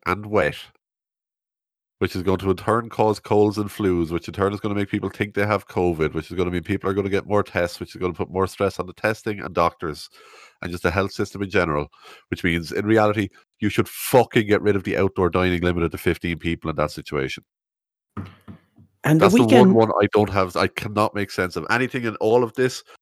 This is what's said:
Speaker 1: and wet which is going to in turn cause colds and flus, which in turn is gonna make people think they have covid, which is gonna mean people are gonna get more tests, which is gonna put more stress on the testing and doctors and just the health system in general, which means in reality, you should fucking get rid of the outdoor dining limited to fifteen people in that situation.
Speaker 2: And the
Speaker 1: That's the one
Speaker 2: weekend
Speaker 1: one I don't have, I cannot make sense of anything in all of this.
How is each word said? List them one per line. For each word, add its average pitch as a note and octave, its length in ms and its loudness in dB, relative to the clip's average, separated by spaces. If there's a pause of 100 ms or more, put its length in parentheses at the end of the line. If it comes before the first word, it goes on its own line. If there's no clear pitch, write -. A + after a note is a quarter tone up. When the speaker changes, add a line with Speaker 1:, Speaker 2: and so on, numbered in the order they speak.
Speaker 1:
and G2 220 -4
wet F#2 300 0 (1400)
which G2 180 -2
is F#2+ 60 -6
going F#2 160 0
to F#2+ 120 -2
in F2+ 60 0
turn A2+ 320 -2
cause G#2+ 320 0
colds G#2 360 2
and G#2 140 -4
flus, F2 400 0
which E2+ 180 -6
in E2+ 60 -10
turn G2 180 0
is G#2 80 -8
gonna G#2 140 -4
make G2+ 140 -4
people G2 200 -4
think G#2 260 -6
they G#2 120 0
have G#2 220 -2
covid, D#2+ 460 0
which D#2+ 160 -8
is F2 60 -12
gonna F2+ 140 -2
mean F2 120 -4
people G2 280 -4
are G2 40 -2
gonna G2 140 -2
get F#2+ 180 -2
more G2+ 160 0
tests, F2 380 -4
which F2 140 -14
is - 60 -12
gonna F2+ 120 -2
put F#2 180 -6
more F#2+ 160 0
stress G2 340 -4
on F#2 60 -6
the F2+ 60 -16
testing G#2+ 480 -4
and D#2+ 140 -10
doctors E2+ 540 -2 (540)
and F2 100 -8
just F2 100 -8
the F2 80 2
health G2 220 -2
system G2+ 300 -6
in F#2+ 80 -8
general, D#2+ 380 0 (420)
which - 140 -8
means E2+ 280 -2
in - 140 -4
reality, G#2+ 420 2 (320)
you G#2+ 80 0
should G#2 200 -2
fucking - 580 2
get G2+ 160 2
rid G2+ 140 2
of F#2 80 -4
the - 120 -2
outdoor F#2+ 340 0
dining F2+ 320 2
limited E2+ 300 0
to - 60 -8
fifteen E2+ 400 -2
people E2 320 -4
in D2+ 60 -6
that D2+ 140 0
situation. C#2 540 -6 (1600)
Speaker 2:
And D#3 140 6
the G3+ 80 6
Speaker 1:
That's F#3 60 4
the A#3 60 6
one A2+ 80 4
Speaker 2:
weekend - 260 8
Speaker 1:
one A2+ 160 4 (120)
I G#2 100 4
don't G#2 180 4
have, F#2+ 260 0
I F#2 100 2
cannot G#2+ 480 -2
make G2+ 160 -4
sense F#2 260 -4
of D#2+ 140 -6
anything A#2+ 340 -2
in A2 120 -4
all A#2 260 2
of A2+ 120 -4
this. B2+ 280 -2 (200)